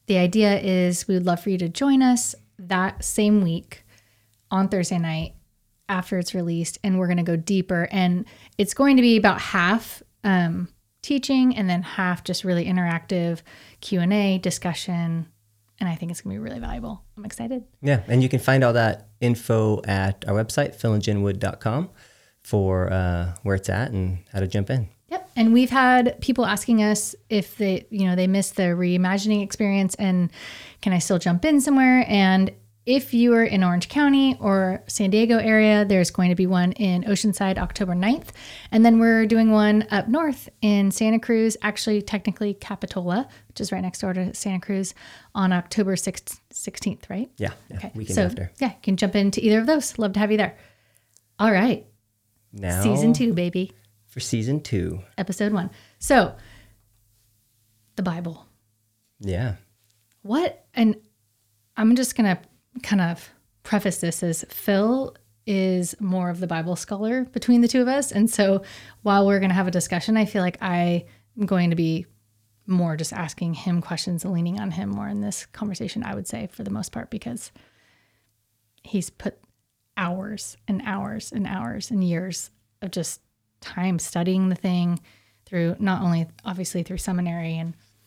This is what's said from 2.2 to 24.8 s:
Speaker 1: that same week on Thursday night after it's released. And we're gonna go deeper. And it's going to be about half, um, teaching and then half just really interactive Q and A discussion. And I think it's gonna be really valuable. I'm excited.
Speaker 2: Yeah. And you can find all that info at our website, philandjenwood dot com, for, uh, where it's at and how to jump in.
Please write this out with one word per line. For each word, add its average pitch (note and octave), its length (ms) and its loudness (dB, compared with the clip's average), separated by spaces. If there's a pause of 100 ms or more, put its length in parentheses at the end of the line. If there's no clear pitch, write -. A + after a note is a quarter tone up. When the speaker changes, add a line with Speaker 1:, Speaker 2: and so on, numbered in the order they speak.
Speaker 1:
that F#3 460 -4
same G#3 380 2
week E3+ 420 -4 (640)
on F#3+ 180 2
Thursday F3+ 300 -2
night D#3+ 340 -4 (560)
after F#3 300 -2
it's F3+ 160 -6
released. E3+ 500 -4
And F#3 140 0
we're F3+ 100 0
gonna F3 140 0
go E3+ 140 0
deeper. F3+ 540 -2
And F3+ 340 0 (340)
it's G3+ 160 0
going C#4 220 4
to B3+ 60 6
be A#3 140 8
about G3+ 240 4
half, G3 640 -2 (200)
um, F3+ 460 0 (340)
teaching C4 520 2
and G3 140 -2
then F3+ 140 0
half F3+ 420 -4
just F3 200 -6
really F3 200 0
interactive E3+ 800 -2 (400)
Q F3+ 180 -2
and F3 120 2
A G3 260 2
discussion. E3+ 880 -4 (520)
And F#3+ 100 -4
I E3 80 -4
think F3 140 -8
it's - 120 -10
gonna G3 120 -8
be G#3 40 -8
really A3+ 220 -10
valuable. A3+ 440 -10 (140)
I'm G#3 80 -14
excited. A#3 380 -10 (180)
Speaker 2:
Yeah. C#3 260 2
And B2 140 4
you B2+ 80 2
can C3 100 0
find C3 240 4
all A#2+ 80 4
that A2+ 360 0 (120)
info A2+ 640 0
at G2 420 -2
our G2 60 -2 (100)
website, C#3+ 380 -4
philandjenwood G2+ 580 0
dot F#2 220 -6
com, C3+ 300 -2 (500)
for, F#2+ 500 0
uh, F2+ 520 0
where G2 140 0
it's - 120 -6
at G#2 220 -2
and F#2 280 -2 (140)
how G2 80 -4
to F#2+ 60 0
jump G2 240 -2
in. B2 180 -2 (200)